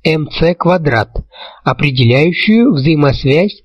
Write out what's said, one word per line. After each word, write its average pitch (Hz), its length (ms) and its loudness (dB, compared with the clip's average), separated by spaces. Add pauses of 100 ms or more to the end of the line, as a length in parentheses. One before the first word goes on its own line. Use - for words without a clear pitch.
М 156 240 -2
Ц 165 260 0
квадрат, 147 720 -2 (400)
определяющую 147 1080 2
взаимосвязь 147 920 0